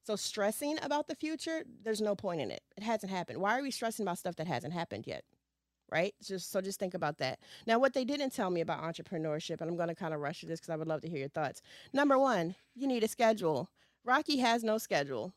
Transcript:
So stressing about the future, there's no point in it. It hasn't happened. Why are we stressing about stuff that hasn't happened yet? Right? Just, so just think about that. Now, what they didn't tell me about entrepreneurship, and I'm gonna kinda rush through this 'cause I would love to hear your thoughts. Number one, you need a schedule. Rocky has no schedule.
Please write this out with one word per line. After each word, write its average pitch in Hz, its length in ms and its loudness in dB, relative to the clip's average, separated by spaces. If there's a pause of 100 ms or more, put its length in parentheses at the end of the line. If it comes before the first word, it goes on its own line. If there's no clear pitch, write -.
So 214 140 -2
stressing 220 640 0
about 294 280 0
the 311 60 -4
future, 320 500 -4 (180)
there's 214 160 0
no 208 160 2
point 175 240 -2
in 107 120 -2
it. - 120 -8 (140)
It 202 60 -12
hasn't 214 280 0
happened. 170 300 -4
Why 214 180 4
are 285 40 -2
we 269 80 -2
stressing 226 320 -4
about 180 140 0
stuff 175 200 -4
that 160 100 -4
hasn't 139 240 -2
happened 160 340 -6
yet? 80 200 -8 (640)
Right? 175 320 0
Just, 190 280 -8
so 196 100 0
just 190 180 -6
think 185 140 -4
about 160 240 -2
that. 131 220 -2 (280)
Now, 226 120 6
what 269 140 6
they 262 120 2
didn't 277 240 0
tell 196 200 -2
me 170 120 2
about 160 200 -2
entrepreneurship, 160 760 -4
and 165 100 -4
I'm 175 60 -2
gonna 170 180 -2
kinda 160 240 -4
rush 147 220 -4
through 165 80 -14
this 160 140 -6
'cause - 80 -14
I 160 80 -2
would 160 100 -4
love 156 140 -2
to 165 80 -8
hear 165 100 -4
your 135 80 -4
thoughts. 147 340 -4 (300)
Number 277 260 6
one, 196 380 4 (200)
you 262 120 -2
need 247 160 2
a 220 60 2
schedule. 202 600 2 (360)
Rocky 285 320 4
has 233 260 4
no 220 140 4
schedule. 143 600 0